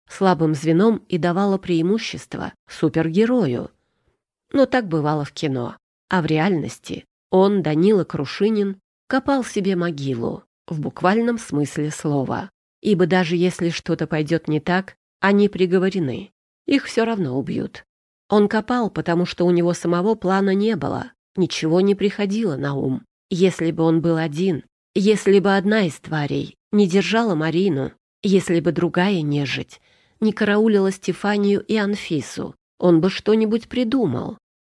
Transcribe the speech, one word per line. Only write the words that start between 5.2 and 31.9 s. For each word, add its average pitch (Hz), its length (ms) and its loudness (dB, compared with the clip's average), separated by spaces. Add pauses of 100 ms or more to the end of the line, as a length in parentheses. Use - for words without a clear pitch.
в - 60 -12
кино, 131 460 -4 (300)
а 185 140 0
в 156 60 0
реальности 156 800 -2 (260)
он, 190 320 4
Данила 165 400 4
Крушинин, 196 720 -2 (300)
копал 269 360 0
себе 196 320 -2
могилу 139 680 -4 (240)
в 160 120 -8
буквальном 226 600 0
смысле 147 500 -4
слова. 143 600 -4 (360)
Ибо 185 220 2
даже 180 280 0
если 170 360 0
что-то 160 340 -4
пойдет 156 420 -2
не 156 120 0
так, 180 360 -4 (240)
они 202 300 4
приговорены. 185 800 -2 (380)
Их 277 180 -2
все - 180 -2
равно 196 360 -2
убьют. - 440 -8 (460)
Он 208 180 4
копал, 220 440 -2
потому 170 340 0
что 175 220 -2
у - 20 4
него 175 240 2
самого 175 400 0
плана 196 400 0
не 214 220 0
было, 139 360 -4 (240)
ничего 170 460 0
не 202 140 4
приходило 196 640 -2
на 143 180 -4
ум. 135 280 -4 (280)
Если 170 400 2
бы 165 100 -2
он 165 200 4
был 165 160 0
один, 160 460 -2 (300)
если 202 460 4
бы 196 180 2
одна 202 300 0
из 143 80 -6
тварей 143 640 -6 (140)
не 208 160 4
держала 196 460 0
Марину, 156 580 0 (300)
если 185 380 2
бы 170 120 0
другая 175 520 0
нежить 143 580 -4 (380)
не 214 120 2
караулила 208 600 2
Стефанию 202 680 -2
и 214 160 -2
Анфису, 196 800 -4 (220)